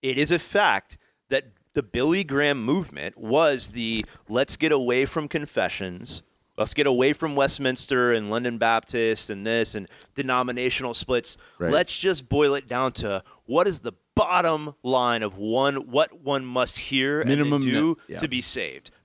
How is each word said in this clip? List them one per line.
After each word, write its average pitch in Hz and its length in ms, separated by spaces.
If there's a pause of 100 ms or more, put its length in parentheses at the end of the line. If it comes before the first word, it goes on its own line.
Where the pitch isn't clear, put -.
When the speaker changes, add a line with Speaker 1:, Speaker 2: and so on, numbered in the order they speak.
Speaker 1:
it 131 160
is 147 140
a 170 80
fact 160 580 (320)
that 135 200 (240)
the 139 100
Billy 151 400
Graham 143 420
movement 117 500
was 127 580
the, 113 300 (240)
"Let's 123 300
get 156 140
away 131 340
from 151 220
confessions. 101 960 (340)
Let's 110 160
get 143 140
away 131 260
from 151 220
Westminster 131 760
and 107 200
London 120 260
Baptist 113 720
and 98 160
this 113 300
and 98 120 (280)
denominational 127 800
splits. - 420 (220)
Speaker 2:
Right. 87 120
Speaker 1:
Let's 170 260
just 175 300
boil 143 280
it 139 120
down 127 260
to 98 300 (220)
what 160 220
is 175 140
the 113 120 (220)
bottom 165 680
line 123 400
of 101 160
one, 127 380 (160)
what 156 300
one 139 220
must 127 360
hear 139 440
Speaker 2:
Minimum 143 300
Speaker 1:
and 139 100
then 127 80
do 147 160 (200)
Speaker 2:
ne-, - 80
yeah. - 40
Speaker 1:
to 156 80
be 127 140
saved. 78 480 (160)